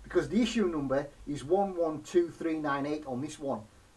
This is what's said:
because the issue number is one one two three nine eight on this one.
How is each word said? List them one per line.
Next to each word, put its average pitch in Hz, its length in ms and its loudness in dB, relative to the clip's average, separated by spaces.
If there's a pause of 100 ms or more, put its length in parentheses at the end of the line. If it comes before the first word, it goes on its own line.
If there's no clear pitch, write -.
because 156 260 0
the 208 140 4
issue 214 240 2
number 143 400 0 (180)
is 139 180 -6
one 190 320 2
one 160 280 0
two 170 260 4
three 160 300 -4
nine 139 260 -2
eight 151 220 -4
on 127 120 -4
this 151 200 -8
one. 127 220 -4 (360)